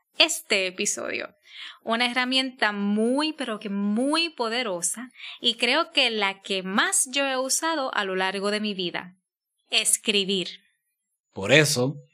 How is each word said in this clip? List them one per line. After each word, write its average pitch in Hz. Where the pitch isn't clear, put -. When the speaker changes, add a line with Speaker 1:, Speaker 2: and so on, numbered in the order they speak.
Speaker 1:
este 226
episodio. -
Una 233
herramienta 254
muy, 220
pero 247
que 214
muy 233
poderosa 226
y 240
creo 285
que 254
la 196
que 190
más 254
yo 277
he 262
usado 269
a 208
lo 190
largo 190
de 208
mi 214
vida. 175
Escribir. 202
Speaker 2:
Por 98
eso, 143